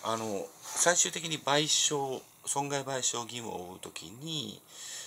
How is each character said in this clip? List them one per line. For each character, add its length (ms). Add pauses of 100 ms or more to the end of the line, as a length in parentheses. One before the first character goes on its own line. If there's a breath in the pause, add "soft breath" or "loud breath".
あ 140
の、 280 (140)
最 340
終 160
的 140
に 140
賠 240
償、 580 (240)
損 240
害 140
賠 160
償 240
義 160
務 100
を 220
負 60
う 40
と 80
き 220
に、 500 (460 loud breath)